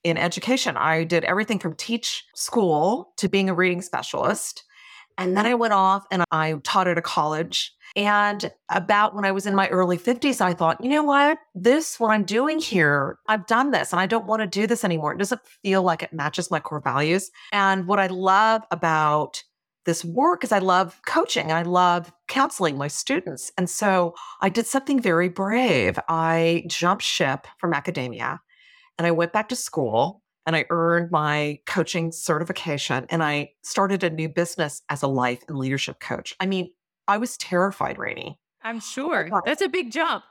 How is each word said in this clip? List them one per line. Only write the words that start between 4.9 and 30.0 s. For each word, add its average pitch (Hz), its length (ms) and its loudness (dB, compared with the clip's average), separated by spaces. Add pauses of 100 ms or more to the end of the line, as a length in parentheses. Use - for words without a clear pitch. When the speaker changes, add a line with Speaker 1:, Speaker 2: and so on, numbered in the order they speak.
Speaker 1:
And 185 200 0
then 214 100 4
I 247 80 4
went 226 180 2
off 196 400 4
and 180 180 2
I 160 320 0
taught 190 240 0
at 175 100 2
a 170 60 0
college. 156 720 -2 (220)
And 208 560 0 (160)
about 202 480 2
when 202 80 -2
I 190 80 2
was 196 140 -2
in 202 100 0
my 190 140 2
early 180 260 2
fifties, 247 440 0
I 180 140 2
thought, 165 260 2
"You 247 100 -2
know 302 120 4
what? 285 360 4 (180)
This, 247 420 2
what 220 140 2
I'm 214 100 4
doing 269 380 0
here, 147 680 2
I've 214 200 0
done 262 260 2
this 151 200 0
and 175 60 2
I 190 80 2
don't 214 200 0
wanna 214 200 0
do 196 220 -2
this 226 160 0
anymore. 156 280 0
It 151 60 -8
doesn't 202 220 -2 (240)
feel 190 180 4
like 170 220 0
it - 80 -12
matches 156 400 -4
my 156 80 0
core 151 180 -8
values." 151 540 0 (180)
And 190 380 2
what 202 100 4
I 190 80 4
love 190 640 4
about 151 720 0 (440)
this 170 180 -2
work 269 400 0
is 226 80 0
I 202 80 4
love 185 440 2
coaching. 226 460 0
I 165 120 2
love 175 500 2 (160)
counseling 190 480 0
my 143 100 -4
students. - 720 -6
And 180 100 0
so 180 460 0 (260)
I 190 100 2
did 226 180 -2
something 269 320 0
very 180 280 2
brave. 190 680 0 (100)
I 165 600 2
jumped 180 340 0
ship - 460 -2 (100)
from 170 160 -2
academia 131 680 -6 (580)
and 170 80 0
I 170 40 4
went 170 220 0
back 214 160 -2
to 247 80 -4
school 131 680 -2 (220)